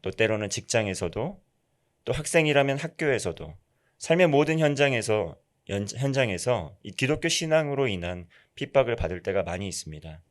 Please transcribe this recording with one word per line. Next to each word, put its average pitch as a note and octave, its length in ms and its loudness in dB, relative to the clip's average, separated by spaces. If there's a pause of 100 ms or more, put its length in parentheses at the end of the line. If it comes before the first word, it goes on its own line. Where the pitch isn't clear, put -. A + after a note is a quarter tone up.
또 F#2+ 100 -6
때로는 G#2+ 380 0
직장에서도 G#2 920 -4 (600)
또 B2+ 80 -2
학생이라면 C#3+ 640 2
학교에서도 A2 760 -4 (440)
삶의 F3 280 4
모든 D3+ 320 4
현장에서, A#2+ 760 2 (320)
연-, G2+ 180 -2
현장에서 A#2+ 960 -2
이 G#2 80 -12
기독교 D3 360 -2
신앙으로 D#3 600 0
인한 F2+ 400 -6 (280)
핍박을 C3+ 400 0
받을 E2+ 260 -4
때가 G2 220 0
많이 F2+ 240 -6
있습니다. D#2+ 640 -12